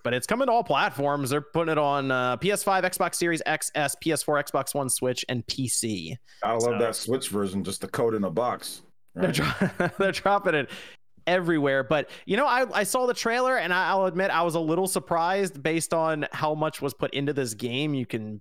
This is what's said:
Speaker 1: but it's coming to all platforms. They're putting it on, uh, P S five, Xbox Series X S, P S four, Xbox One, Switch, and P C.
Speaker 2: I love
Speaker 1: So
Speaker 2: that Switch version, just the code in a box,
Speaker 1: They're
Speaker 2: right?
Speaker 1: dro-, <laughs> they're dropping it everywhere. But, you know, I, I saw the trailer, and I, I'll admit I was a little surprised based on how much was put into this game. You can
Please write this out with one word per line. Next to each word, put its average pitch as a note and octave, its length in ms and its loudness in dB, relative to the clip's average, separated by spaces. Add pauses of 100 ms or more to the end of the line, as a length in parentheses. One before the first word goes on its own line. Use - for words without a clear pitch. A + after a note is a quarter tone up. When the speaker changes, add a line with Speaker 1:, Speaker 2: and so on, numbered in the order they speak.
Speaker 1:
but A#2+ 120 0
it's B2+ 120 -2
coming B3 200 0
to B3 60 4
all A3+ 120 2
platforms. C#3+ 680 0
They're D3 120 0
putting D#3+ 300 0
it D3+ 60 2
on, C#3+ 320 2
uh, B2+ 260 2
P E3 140 0
S G3+ 120 0
five, F#3+ 200 2
Xbox F3+ 340 0
Series E3+ 280 0
X - 300 -2
S, C#3 260 0
P D#3+ 120 0
S C#3+ 100 0
four, D3 200 2
Xbox - 320 -2
One, C#3 140 0
Switch, B2+ 400 0
and B2 180 -2
P C3 220 -4
C. G2 480 -4 (260)
Speaker 2:
I A2 100 2
love A#2 100 2
Speaker 1:
So A#2+ 160 2
Speaker 2:
that A2+ 180 2
Switch C3 320 -2
version, G2 340 -2
just F#2 200 -8
the G2 60 -6
code A#2 260 0
in G2+ 100 0
a F#2 60 0
box, G#2+ 520 -4 (320)
Speaker 1:
They're F3+ 120 0
Speaker 2:
right? D#3+ 80 0 (440)
Speaker 1:
dro-, F3 160 2
<laughs> - 40 -6
they're G3 140 2
dropping G3 420 2
it C#3+ 160 0 (560)
everywhere. D#3 580 2
But, C#3+ 240 0 (160)
you G3 140 0
know, C#4+ 80 4
I, B3+ 260 2
I G3+ 120 2
saw B3+ 220 0
the B3 80 2
trailer, B3+ 440 0
and F3 140 0
I, F3+ 180 2
I'll F#3+ 160 4
admit F#3 240 0
I E3 120 2
was E3+ 120 2
a E3+ 60 0
little E3 280 2
surprised F3 720 0
based E3 300 0
on D#3+ 400 0
how D3+ 220 0
much D#3 260 -2
was C#3 140 -2
put - 180 -4
into C#3+ 220 0
this B2+ 180 -2
game. B2 420 -2
You B2+ 120 -2
can G#2+ 340 -6